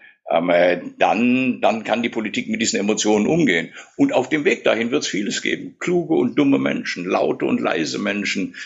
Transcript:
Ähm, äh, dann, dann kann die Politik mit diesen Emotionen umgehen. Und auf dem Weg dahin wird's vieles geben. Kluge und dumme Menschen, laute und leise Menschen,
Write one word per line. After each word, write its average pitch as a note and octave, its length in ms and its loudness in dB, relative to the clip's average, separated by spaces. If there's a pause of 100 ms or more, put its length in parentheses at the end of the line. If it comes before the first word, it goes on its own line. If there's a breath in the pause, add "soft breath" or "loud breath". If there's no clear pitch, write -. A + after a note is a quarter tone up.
(320 soft breath)
Ähm, E2+ 180 2
äh, F2 300 4 (180)
dann, A#2+ 640 2
dann G#2+ 220 0
kann A2 200 -2
die A#2 60 0
Politik A2 380 -6
mit A2 140 -2
diesen G#2+ 180 0
Emotionen G#2 460 2
umgehen. A#2 480 2 (240 loud breath)
Und C#3 160 2
auf B2+ 160 0
dem D3+ 160 0
Weg A3+ 180 0
dahin A#2 280 2
wird's - 160 -2
vieles - 340 -4
geben. - 380 -4
Kluge F3 340 0
und B2+ 240 0
dumme C#3 220 4
Menschen, F2+ 460 -4
laute G2 400 0
und - 140 0
leise - 380 -2
Menschen, G2+ 580 -4 (100)